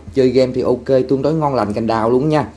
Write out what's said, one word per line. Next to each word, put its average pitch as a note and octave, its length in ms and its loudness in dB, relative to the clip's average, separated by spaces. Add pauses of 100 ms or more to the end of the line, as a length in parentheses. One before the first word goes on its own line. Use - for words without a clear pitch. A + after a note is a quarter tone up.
(140)
chơi C3 160 2
game B2+ 260 2
thì B2+ 60 -2
ok, - 240 -2 (240)
tương C3+ 120 0
đối C#3+ 120 0
ngon D3 220 -2
lành G#2 180 -2
cành A2+ 140 -4
đào A2+ 220 0
luôn B2+ 200 2
nha. D3 280 0